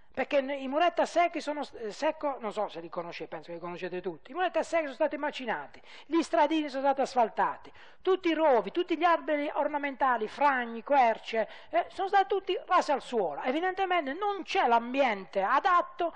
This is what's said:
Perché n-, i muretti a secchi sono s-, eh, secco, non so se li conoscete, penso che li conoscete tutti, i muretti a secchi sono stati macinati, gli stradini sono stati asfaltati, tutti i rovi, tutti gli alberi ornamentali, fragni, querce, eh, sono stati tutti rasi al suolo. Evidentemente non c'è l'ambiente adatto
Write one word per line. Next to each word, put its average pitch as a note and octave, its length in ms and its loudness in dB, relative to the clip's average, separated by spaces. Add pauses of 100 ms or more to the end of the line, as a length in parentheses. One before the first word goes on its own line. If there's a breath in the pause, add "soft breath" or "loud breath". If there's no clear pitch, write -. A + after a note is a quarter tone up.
(120)
Perché C4+ 300 0
n-, C4 80 -2
i C4+ 180 -6
muretti E4 340 2
a C#4 40 2
secchi E4+ 340 0
sono D4 240 -4
s-, - 120 -14
eh, A3 160 -8
secco, C#4+ 480 -2
non A3 120 -6
so G#3 160 -2
se E3 140 -10
li E3+ 80 -12
conoscete, E3+ 400 -8
penso D#3 180 -12
che F3 60 -12
li E3+ 60 -10
conoscete F3 420 -8
tutti, F3+ 300 -10
i - 20 -16
muretti E4+ 240 -2
a D4+ 60 0
secchi E4 220 -2
sono C4+ 100 -8
stati D4 220 0
macinati, A#3 600 -6 (280 loud breath)
gli D#4+ 140 0
stradini D#4 460 2
sono C4+ 140 -6
stati C#4 200 2
asfaltati, G#3+ 680 0 (300 loud breath)
tutti F#4 260 0
i D#4+ 60 2
rovi, C4 380 4
tutti F4 260 -2
gli D4 60 -2
alberi D4+ 500 2
ornamentali, C#4+ 720 0
fragni, A#3+ 560 0
querce, A3+ 640 2 (220 loud breath)
eh, E4+ 200 0
sono F#4+ 180 -4
stati G4 200 4
tutti F#4+ 380 -2
rasi F4 260 2
al B3+ 100 0
suolo. E3+ 420 -2
Evidentemente F4 680 0
non G4+ 280 -4
c'è F4+ 260 0
l'ambiente A#3 760 0
adatto E4+ 720 2